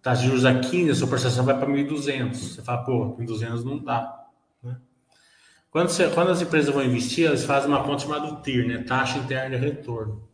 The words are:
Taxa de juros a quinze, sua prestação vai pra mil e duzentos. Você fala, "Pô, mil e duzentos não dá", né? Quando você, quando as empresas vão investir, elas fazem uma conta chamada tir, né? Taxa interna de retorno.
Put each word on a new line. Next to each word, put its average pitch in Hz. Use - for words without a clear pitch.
Taxa 123
de 127
juros 127
a 127
quinze, 175
sua 131
prestação 127
vai 131
pra 139
mil 143
e 139
duzentos. 139
Você -
fala, 123
"Pô, 113
mil 117
e -
duzentos 117
não 143
dá", 104
né? 123
Quando 170
você, 175
quando 180
as 175
empresas 151
vão 139
investir, 123
elas 135
fazem 139
uma 139
conta 143
chamada 151
tir, 123
né? 120
Taxa 131
interna 131
de 127
retorno. 113